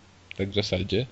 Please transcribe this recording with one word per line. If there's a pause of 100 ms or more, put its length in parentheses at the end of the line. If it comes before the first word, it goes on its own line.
(380)
tak
w
zasadzie.